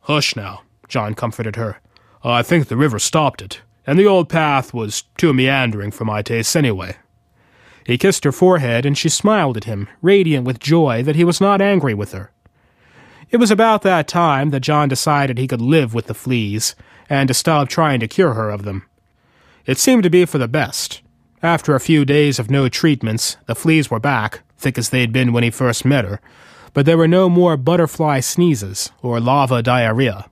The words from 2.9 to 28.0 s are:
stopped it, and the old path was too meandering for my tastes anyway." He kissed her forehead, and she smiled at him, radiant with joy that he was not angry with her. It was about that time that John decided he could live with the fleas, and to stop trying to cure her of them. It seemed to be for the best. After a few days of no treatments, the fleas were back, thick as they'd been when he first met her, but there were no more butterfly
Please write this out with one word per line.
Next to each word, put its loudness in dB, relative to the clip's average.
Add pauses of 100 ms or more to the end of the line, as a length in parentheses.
stopped -2
it, -16 (260)
and 2
the 6
old 4
path 0
was -8 (140)
too 2
meandering 0
for -10
my -4
tastes -2
anyway." -2 (880)
He -2
kissed 0
her 2
forehead, 2
and 0
she -4
smiled 0
at -8
him, -8 (140)
radiant 2
with -4
joy 2
that 0
he 4
was 0
not 4
angry 2
with -6
her. -14 (1000)
It 2
was 4
about 4
that 0
time 0
that -2
John 0
decided 0
he -4
could -4
live 2
with -4
the -10
fleas, -4 (340)
and 0
to -2
stop 0
trying 0
to -4
cure 2
her -4
of -8
them. -8 (840)
It -2
seemed 4
to 2
be 4
for -4
the -2
best. -6 (400)
After 0
a 0
few 2
days 2
of -6
no 2
treatments, -2
the -6
fleas 0
were -4
back, -4 (160)
thick -4
as -4
they'd 0
been 0
when 0
he -2
first -4
met 2
her, -10 (540)
but 2
there 4
were 4
no 4
more 4
butterfly 0